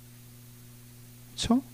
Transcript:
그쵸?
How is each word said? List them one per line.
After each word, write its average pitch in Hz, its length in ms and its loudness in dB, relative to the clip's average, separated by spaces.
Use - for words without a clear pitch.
그쵸? - 300 8